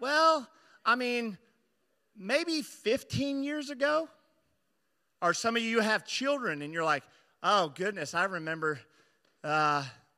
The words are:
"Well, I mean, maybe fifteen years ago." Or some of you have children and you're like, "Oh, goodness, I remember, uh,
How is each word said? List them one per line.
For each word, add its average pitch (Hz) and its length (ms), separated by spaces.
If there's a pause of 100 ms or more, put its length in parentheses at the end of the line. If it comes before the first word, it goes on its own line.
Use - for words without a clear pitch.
"Well, 302 480 (360)
I 226 100
mean, 240 420 (760)
maybe 294 480
fifteen 269 800
years 285 280
ago." 294 400 (1120)
Or 170 120
some 226 220
of 233 80
you 226 160
have 214 260
children 247 560
and 147 120
you're 165 100
like, 151 200 (380)
"Oh, 185 280
goodness, 170 440
I 175 120
remember, 160 540 (640)
uh, 151 420 (320)